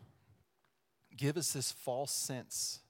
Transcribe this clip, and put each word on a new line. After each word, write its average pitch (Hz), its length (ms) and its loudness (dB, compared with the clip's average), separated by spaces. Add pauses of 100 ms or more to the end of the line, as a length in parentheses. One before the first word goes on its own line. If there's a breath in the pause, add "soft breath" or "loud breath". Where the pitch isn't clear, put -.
(1160 loud breath)
give 143 200 4
us 160 160 4
this 131 180 0
false 135 420 -2
sense - 760 -2